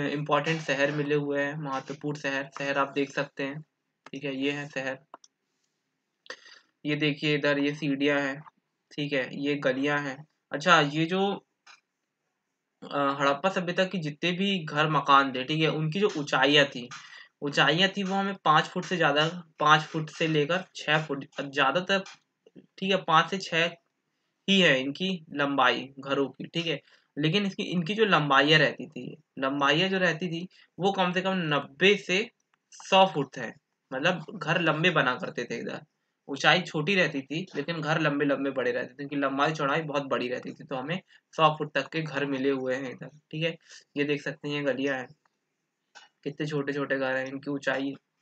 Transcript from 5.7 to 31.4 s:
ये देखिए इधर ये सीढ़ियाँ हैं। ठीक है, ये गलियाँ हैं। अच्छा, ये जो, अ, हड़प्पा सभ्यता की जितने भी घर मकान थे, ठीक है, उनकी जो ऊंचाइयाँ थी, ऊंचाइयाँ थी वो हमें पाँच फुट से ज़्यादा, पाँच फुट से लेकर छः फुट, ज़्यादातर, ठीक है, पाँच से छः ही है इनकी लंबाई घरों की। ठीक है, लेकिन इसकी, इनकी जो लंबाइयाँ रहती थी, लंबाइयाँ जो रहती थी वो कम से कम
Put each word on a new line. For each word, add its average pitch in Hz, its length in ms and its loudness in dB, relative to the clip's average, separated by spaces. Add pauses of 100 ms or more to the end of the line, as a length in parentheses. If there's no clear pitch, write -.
ये 147 100 0
देखिए 151 400 0
इधर 143 240 2
ये 143 160 0
सीढ़ियाँ 143 460 0
हैं। 139 180 -4 (520)
ठीक 143 220 -6
है, 127 160 -2 (100)
ये 143 160 0
गलियाँ 143 460 0
हैं। 139 160 -8 (340)
अच्छा, 160 300 6
ये 151 240 2
जो, 185 160 0 (1600)
अ, - 160 -6 (220)
हड़प्पा 139 300 2
सभ्यता 185 360 0
की 185 140 -4
जितने 151 320 -2
भी 196 340 0
घर 151 240 0
मकान 139 420 4
थे, 127 120 -2
ठीक 156 180 -2
है, 156 80 4
उनकी 156 300 -2
जो 202 180 4
ऊंचाइयाँ 143 480 4
थी, 120 220 -6 (540)
ऊंचाइयाँ 156 480 4
थी 196 140 -4
वो 190 120 -2
हमें 196 200 -2 (100)
पाँच 156 200 6
फुट 175 200 -6
से 185 120 -2
ज़्यादा, 151 280 4 (340)
पाँच 156 220 6
फुट 160 280 -6
से - 180 -2
लेकर 160 360 2 (120)
छः 156 300 0
फुट, 139 200 -6 (160)
ज़्यादातर, 143 640 0 (720)
ठीक 190 140 -2
है, 190 120 4
पाँच 165 260 4
से 196 100 -4
छः 170 260 -2 (840)
ही 190 140 6
है 147 200 6
इनकी 143 280 -4 (240)
लंबाई 131 540 2 (120)
घरों 139 300 -2
की। - 180 -12
ठीक 170 180 -4
है, 156 140 -4 (380)
लेकिन 160 280 2
इसकी, 196 180 -6
इनकी 175 300 -2
जो 220 120 2
लंबाइयाँ 151 540 6
रहती 123 280 0
थी, - 180 -12 (340)
लंबाइयाँ 143 500 2
जो 190 80 -2
रहती 180 320 0
थी 170 180 -8 (300)
वो 190 140 2
कम 185 200 0
से 180 100 -2
कम 185 260 -2